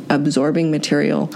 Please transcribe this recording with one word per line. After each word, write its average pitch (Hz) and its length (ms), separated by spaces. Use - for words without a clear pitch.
absorbing 147 640
material. 147 640